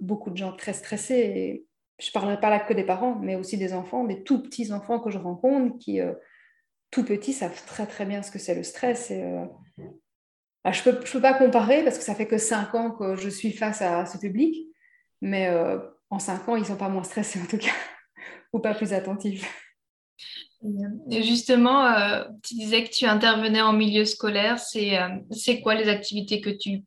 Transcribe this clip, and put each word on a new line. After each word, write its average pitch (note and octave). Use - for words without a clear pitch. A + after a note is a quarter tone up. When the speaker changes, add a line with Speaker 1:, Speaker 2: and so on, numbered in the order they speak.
Speaker 1:
beaucoup G#3
de F3+
gens F#3+
très -
stressés -
et G3
je -
parlerai G3+
pas G#3+
là G#3
que G#3
des F#3+
parents, A3
mais F#3+
aussi F#3+
des F#3
enfants, G#3
des G3
tout C4+
petits G#3+
enfants G#3+
que A3+
je G3
rencontre B3
qui, G3+
euh, F3+
tout B3
petits, G#3
savent F3+
très, G#3
très G#3
bien G3+
ce -
que G3
c'est F3
le F3
stress. -
Et, F#3+
euh, F3
bah, G3
je -
peux, B3
je -
peux C4
pas C4
comparer C4
parce B3
que -
ça G#3
fait A3
que A3
cinq G#3+
ans A3+
que G3
je F#3+
suis G3+
face G#3+
à F3
ce F#3
public, A3+
mais, G3
euh, F3
en G3
cinq F#3+
ans, A#3
ils G#3+
sont G3+
pas G3
moins F#3+
stressés G3+
en F3
tout A3
cas, -
<laughs> -
ou A#3
pas G#3+
plus G#3
attentifs. F#3+
Speaker 2:
Et, G#3
euh, A3
justement, B3
euh, G#3+
tu -
disais A3
que -
tu -
intervenais A3
en A3
milieu G#3+
scolaire. G#3+
C'est, G3+
euh, F3+
c'est A#3
quoi A3
les A3
activités G#3
que G#3
tu G3+